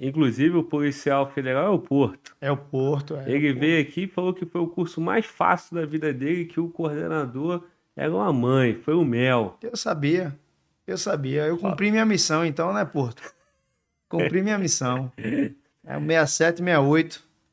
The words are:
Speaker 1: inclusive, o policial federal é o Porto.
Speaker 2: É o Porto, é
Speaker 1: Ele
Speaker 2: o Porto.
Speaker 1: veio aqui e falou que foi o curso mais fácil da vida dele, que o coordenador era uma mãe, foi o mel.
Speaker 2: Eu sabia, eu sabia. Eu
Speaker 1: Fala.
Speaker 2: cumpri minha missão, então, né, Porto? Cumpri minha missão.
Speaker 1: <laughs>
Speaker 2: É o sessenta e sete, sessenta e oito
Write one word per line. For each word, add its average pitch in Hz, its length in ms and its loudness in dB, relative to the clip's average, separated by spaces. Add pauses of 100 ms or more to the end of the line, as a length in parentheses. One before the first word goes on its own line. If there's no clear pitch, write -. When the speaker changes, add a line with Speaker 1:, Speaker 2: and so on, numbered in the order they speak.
Speaker 1:
inclusive, 139 560 2
o 160 80 2
policial 143 680 0
federal 135 340 -2
é 208 60 2
o 180 80 4
Porto. - 640 0
Speaker 2:
É 139 100 -2
o 139 60 2
Porto, 143 580 -4
é 135 160 -6
Speaker 1:
Ele 143 200 2
Speaker 2:
o - 20 2
Porto. 123 80 -2
Speaker 1:
veio 156 200 4
aqui 143 220 -2
e 190 60 -6
falou 185 260 -2
que 185 100 -8
foi 175 160 -4
o 170 60 0
curso 170 340 -4
mais 196 260 0
fácil 180 500 0
da 160 100 -4
vida 156 260 -2
dele, 156 320 -2
que 165 140 -8
o 170 100 -2
coordenador 160 960 -4 (300)
era 143 180 -2
uma 190 200 2
mãe, 123 420 4
foi - 200 -2
o 170 100 4
mel. 120 580 2
Speaker 2:
Eu 120 140 -8
sabia, 156 600 -2 (520)
eu 185 100 -6
sabia. 147 480 -2
Eu 170 100 -2
Speaker 1:
Fala. 190 160 -2
Speaker 2:
cumpri 202 200 0
minha 220 120 4
missão, 170 400 2
então, 165 280 -2
né, 208 120 0
Porto? 131 380 -4 (840)
Cumpri 170 340 0
minha 208 160 -2
missão. 131 580 -2
Speaker 1:
<laughs> - 60 -14 (600)
Speaker 2:
É 139 140 -10
o 151 40 -6
sessenta 156 120 -2
e 160 140 4
sete, 170 320 2
sessenta 180 120 0
e 165 60 4
oito 151 480 2 (280)